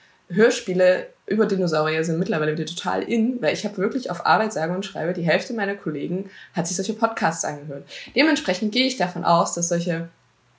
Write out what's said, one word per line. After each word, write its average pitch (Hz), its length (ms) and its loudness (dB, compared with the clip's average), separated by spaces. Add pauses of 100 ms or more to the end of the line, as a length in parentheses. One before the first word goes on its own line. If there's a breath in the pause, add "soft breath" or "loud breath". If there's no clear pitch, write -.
(300 soft breath)
Hörspiele 185 800 4 (180)
über 214 200 2
Dinosaurier 160 580 2
sind 165 140 0
mittlerweile 156 340 0
wieder 156 140 -4
total 185 360 -4
in, 240 400 0
weil 151 120 2
ich 170 100 -6
hab 208 140 -6
wirklich 240 320 -2
auf 170 140 -8
Arbeit, 208 280 4
sage 160 200 -2
und 190 140 -4
schreibe, 156 260 -4
die 190 100 -4
Hälfte 170 320 0
meiner 202 200 -2
Kollegen 170 560 -6 (240 loud breath)
hat 175 120 -2
sich - 100 -4
solche 196 180 -4
Podcasts 208 500 -2
angehört. 147 420 -8 (280 loud breath)
Dementsprechend 233 580 2
gehe 254 140 2
ich 262 100 -2
davon 175 280 -2
aus, 175 300 4
dass 175 140 -2
solche, 170 400 -2 (500)